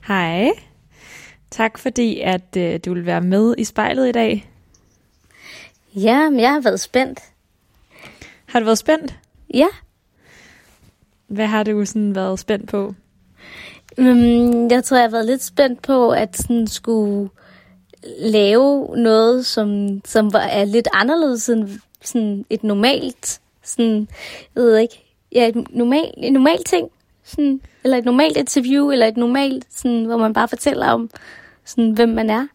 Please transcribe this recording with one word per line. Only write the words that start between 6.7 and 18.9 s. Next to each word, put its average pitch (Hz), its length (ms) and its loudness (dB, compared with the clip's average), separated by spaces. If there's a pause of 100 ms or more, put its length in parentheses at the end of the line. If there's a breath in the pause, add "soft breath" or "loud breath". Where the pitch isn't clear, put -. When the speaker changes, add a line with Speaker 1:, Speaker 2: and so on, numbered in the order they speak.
Speaker 2:
spændt. 262 400 -4 (1300 loud breath)
Speaker 1:
Har - 140 -2
du 226 60 -2
været 220 120 2
spændt? 311 420 -2 (340)
Speaker 2:
Ja. 285 140 4 (1600 soft breath)
Speaker 1:
Hvad 214 200 -4
har 214 160 0
du 208 220 0
sådan 208 300 -2
været 190 240 -4
spændt 208 300 -6
på? 202 240 -6 (1040 loud breath)
Speaker 2:
Øhm, 240 760 4
jeg 247 120 2
tror, 254 140 0
jeg 240 60 6
har 226 80 0
været 226 140 -2
lidt 254 180 -2
spændt 262 380 -2
på, 254 300 2
at - 260 -2
sådan 233 300 -2
skulle 202 640 -2 (880 soft breath)
lave 220 800 2